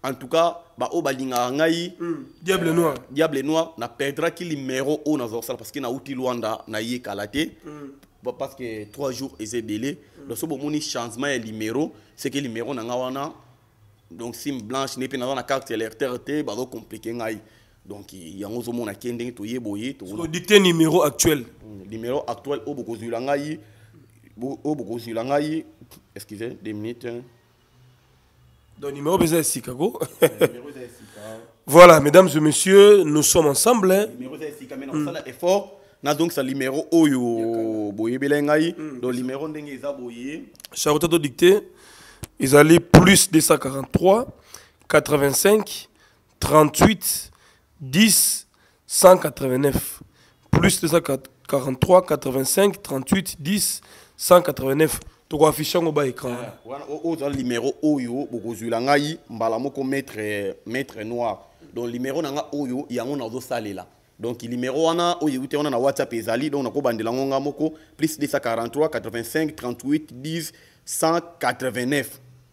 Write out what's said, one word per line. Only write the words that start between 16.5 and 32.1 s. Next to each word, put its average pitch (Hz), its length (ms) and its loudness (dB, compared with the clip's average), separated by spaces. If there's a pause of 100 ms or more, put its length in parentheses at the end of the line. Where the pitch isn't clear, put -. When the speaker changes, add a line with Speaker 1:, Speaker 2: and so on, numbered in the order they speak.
Speaker 1:
zo 127 120 -6
compliquer 113 460 -12
ngai. 113 280 -6 (440)
Donc 101 280 -18
yango 98 500 -12
zo 117 100 -8
mona 117 220 -6
ke 104 180 -14
ndenge 120 220 -10
to 101 100 -14
ye 120 140 -8
boye 113 360 -8
to 95 120 -18
Speaker 2:
So 107 200 -8
dicter 175 340 4
numéro 165 420 4
actuel. 143 440 0 (180)
Speaker 1:
Mm, 101 260 -18
numéro 120 380 -6
actuel 135 380 -8
o 143 80 -8
boko 117 220 -10
zula 113 220 -8
ngai. 143 400 -4 (800)
Bo, 131 260 -8
o 151 120 -2
boko 117 240 -8
zula 113 260 -6
ngai. 147 400 -2 (500)
Excusez, 107 480 -12
deux 107 100 -10
minutes, 117 340 -10
hein. 120 160 -10 (1600)
Speaker 2:
Donc 139 140 -10
numéro 147 240 0
besoin 165 220 2
de 156 60 2
Chicago. 135 540 -4 (220)
Speaker 1:
Ouais, 160 80 6 (200)
numéro - 180 -12
besoin 131 160 -16
de 120 60 -16
Chicago. 110 520 -18
Speaker 2:
<laughs> - 260 -20
Voilà, 165 320 12
mesdames 156 300 8